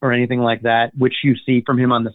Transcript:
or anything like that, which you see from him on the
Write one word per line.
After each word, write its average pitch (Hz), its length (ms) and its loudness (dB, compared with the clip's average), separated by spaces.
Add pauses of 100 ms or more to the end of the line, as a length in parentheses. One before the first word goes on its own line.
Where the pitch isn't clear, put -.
or 131 100 0
anything 123 300 -2
like 117 220 0
that, 117 340 0
which 127 260 0
you 135 120 2 (100)
see 127 200 0
from 127 140 0
him 127 120 2
on 117 120 0
the 110 120 -6